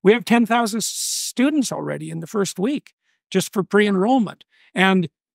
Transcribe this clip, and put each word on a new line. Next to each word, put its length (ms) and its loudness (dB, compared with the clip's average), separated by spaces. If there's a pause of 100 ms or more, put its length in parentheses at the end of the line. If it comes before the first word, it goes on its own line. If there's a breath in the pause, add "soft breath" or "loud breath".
We 100 6
have 120 2
ten 220 4
thousand 320 0
s-, 80 -4
students 840 -2
already 400 -8
in 80 -10
the 80 -10
first 320 -4
week 360 -4 (360)
just 220 -2
for 100 -2
pre-enrollment. 840 0 (300 soft breath)
And 340 2 (260)